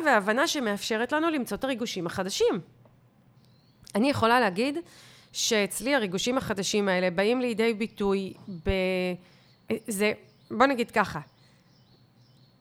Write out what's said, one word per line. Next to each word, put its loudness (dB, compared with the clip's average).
והבנה 4
שמאפשרת -2
לנו 2
למצוא -2
את -4
הריגושים -4
החדשים. 0
אני 2
יכולה 4
להגיד 0
שאצלי 0
הריגושים 0
החדשים -2
האלה 2
באים 2
לידי 0
ביטוי -2
ב-, -6
זה, 0
בוא 4
נגיד -2
ככה, -2